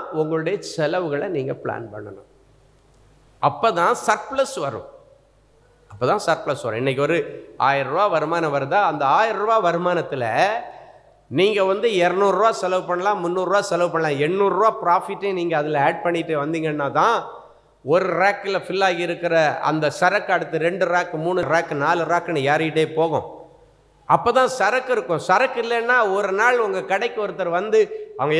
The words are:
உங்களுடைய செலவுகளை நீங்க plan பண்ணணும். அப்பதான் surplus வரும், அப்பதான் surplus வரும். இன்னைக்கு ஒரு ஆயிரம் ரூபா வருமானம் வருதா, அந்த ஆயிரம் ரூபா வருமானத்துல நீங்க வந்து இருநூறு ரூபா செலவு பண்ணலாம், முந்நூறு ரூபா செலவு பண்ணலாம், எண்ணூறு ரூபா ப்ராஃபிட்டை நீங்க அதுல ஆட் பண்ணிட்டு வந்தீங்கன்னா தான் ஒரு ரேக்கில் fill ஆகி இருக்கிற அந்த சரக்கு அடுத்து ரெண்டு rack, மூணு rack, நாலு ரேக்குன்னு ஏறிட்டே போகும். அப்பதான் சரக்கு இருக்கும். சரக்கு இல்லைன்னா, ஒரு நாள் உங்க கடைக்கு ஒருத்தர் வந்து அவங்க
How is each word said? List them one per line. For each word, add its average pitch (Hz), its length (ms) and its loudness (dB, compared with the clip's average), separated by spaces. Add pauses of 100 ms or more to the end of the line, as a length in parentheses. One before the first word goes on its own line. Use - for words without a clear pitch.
(120)
உங்களுடைய 160 500 -2
செலவுகளை 160 680 -2
நீங்க 135 240 -4
plan 113 360 -8
பண்ணணும். 104 380 -16 (1120)
அப்பதான் 185 580 2
surplus 262 600 -2
வரும், 135 300 -6 (1000)
அப்பதான் 170 340 -2
surplus 156 400 -2
வரும். 113 160 -4
இன்னைக்கு 131 200 0
ஒரு 151 160 2 (400)
ஆயிரம் 135 340 2
ரூபா 180 160 2
வருமானம் 160 480 0
வருதா, 143 340 2
அந்த 147 160 -2
ஆயிரம் 196 380 2
ரூபா 220 200 2
வருமானத்துல 170 640 0 (1040)
நீங்க 196 340 2
வந்து 196 300 0
இருநூறு 180 420 2
ரூபா 220 140 4
செலவு 185 340 -2
பண்ணலாம், 180 340 -2
முந்நூறு 175 320 -2
ரூபா 202 100 4
செலவு 175 300 0
பண்ணலாம், 156 280 0
எண்ணூறு 185 360 2
ரூபா 214 220 4
ப்ராஃபிட்டை 190 560 0
நீங்க 170 240 -2
அதுல 151 240 0
ஆட் 165 220 0
பண்ணிட்டு 165 340 -2
வந்தீங்கன்னா 151 540 -2
தான் 202 260 2 (680)
ஒரு 175 200 2 (100)
ரேக்கில் 190 500 0
fill 185 180 -2
ஆகி 180 180 2
இருக்கிற 170 340 -2 (240)
அந்த 151 300 0
சரக்கு 196 440 0
அடுத்து 160 260 -2
ரெண்டு 175 260 0
rack, 175 280 0
மூணு 170 280 -2
rack, 160 320 0
நாலு 160 300 2
ரேக்குன்னு 170 420 0
ஏறிட்டே 156 480 2
போகும். 156 340 0 (800)
அப்பதான் 233 380 4
சரக்கு 247 460 0
இருக்கும். 196 280 0
சரக்கு 233 420 2
இல்லைன்னா, 233 520 2
ஒரு 196 180 0
நாள் 233 280 4
உங்க 196 240 -2
கடைக்கு 208 440 -2
ஒருத்தர் 175 220 -4
வந்து 208 680 0
அவங்க 151 220 0